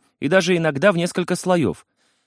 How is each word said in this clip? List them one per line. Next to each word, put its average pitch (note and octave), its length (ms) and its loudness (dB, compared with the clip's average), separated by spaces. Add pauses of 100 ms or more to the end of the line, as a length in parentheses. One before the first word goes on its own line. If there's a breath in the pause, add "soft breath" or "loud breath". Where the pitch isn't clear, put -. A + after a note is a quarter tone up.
(220)
и C#3 80 -4
даже F3+ 260 2
иногда D#3+ 380 2
в E3 40 0
несколько F3 380 -2
слоев. E3+ 500 -2 (420)